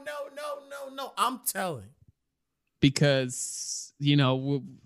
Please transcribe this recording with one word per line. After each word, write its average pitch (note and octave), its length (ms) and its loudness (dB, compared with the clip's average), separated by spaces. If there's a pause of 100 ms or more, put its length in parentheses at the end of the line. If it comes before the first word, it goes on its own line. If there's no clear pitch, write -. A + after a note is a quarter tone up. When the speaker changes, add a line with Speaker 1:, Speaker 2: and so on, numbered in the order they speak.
Speaker 1:
no, D4 80 -8 (240)
no, C#4+ 320 -8
no, C#4 260 -12
no. C4+ 220 -8
I'm A#3+ 300 0
telling. D#3+ 420 -4 (920)
Speaker 2:
Because, - 1160 0
you C#3+ 180 4
know, C3 200 6
w-, C3+ 260 -2 (240)